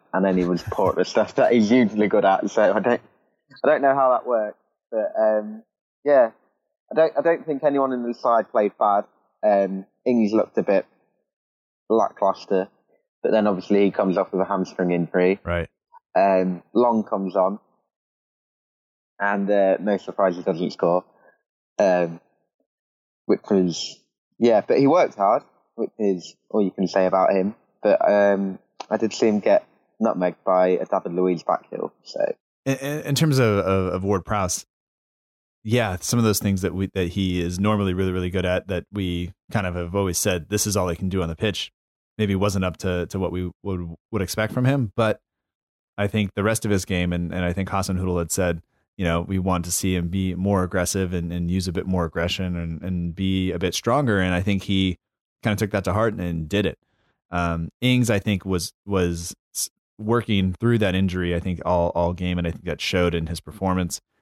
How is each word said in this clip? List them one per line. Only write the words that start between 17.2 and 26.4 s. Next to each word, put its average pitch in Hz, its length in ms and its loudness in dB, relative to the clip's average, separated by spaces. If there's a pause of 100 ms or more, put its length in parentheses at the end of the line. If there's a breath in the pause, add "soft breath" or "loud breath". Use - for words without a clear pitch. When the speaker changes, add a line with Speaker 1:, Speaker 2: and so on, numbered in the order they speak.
Speaker 1:
on, 95 220 2 (1600)
and, 101 300 -2
uh, 98 300 4
no 101 180 0
surprise 92 380 -2
he 90 80 -12
doesn't 90 280 -2
score. 87 320 0 (760 soft breath)
Um, 90 420 2 (1040)
which - 240 0
was, 92 500 0 (380)
yeah, 110 240 4
but 120 160 2
he 139 80 4
worked 160 300 4
hard, 107 260 2 (360)
which 113 200 -6
is 98 380 -2 (140)